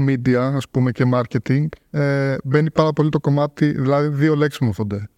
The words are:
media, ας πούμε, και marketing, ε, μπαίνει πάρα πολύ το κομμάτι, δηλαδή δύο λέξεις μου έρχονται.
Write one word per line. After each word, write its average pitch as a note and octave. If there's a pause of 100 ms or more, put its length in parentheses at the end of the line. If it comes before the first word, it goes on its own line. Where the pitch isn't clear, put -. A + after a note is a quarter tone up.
media, B2+
ας C3
πούμε, B2+
και B2+ (100)
marketing, B2+ (240)
ε, C#3
μπαίνει D3+
πάρα D#3
πολύ D#3
το D3
κομμάτι, D3
δηλαδή C#3
δύο D3
λέξεις D3
μου B2
έρχονται. G#2